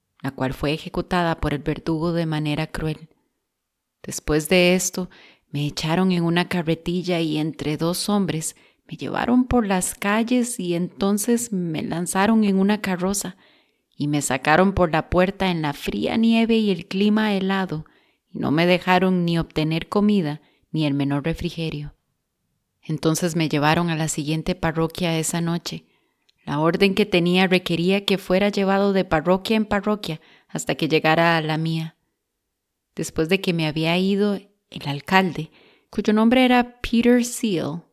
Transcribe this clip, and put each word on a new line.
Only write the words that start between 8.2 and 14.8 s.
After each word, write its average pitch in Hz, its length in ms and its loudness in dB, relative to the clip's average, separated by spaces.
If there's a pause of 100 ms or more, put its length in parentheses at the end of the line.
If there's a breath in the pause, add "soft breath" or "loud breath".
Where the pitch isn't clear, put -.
me 156 100 -14
llevaron 247 480 0
por 240 220 2
las 185 280 -2
calles 233 640 0
y 175 160 -2
entonces 208 760 -2
me 170 320 -4
lanzaron 196 600 2
en 196 140 4
una 202 240 2
carroza 185 540 -4 (640 soft breath)
y 143 100 -2
me 147 140 0
sacaron 156 520 2
por 175 180 2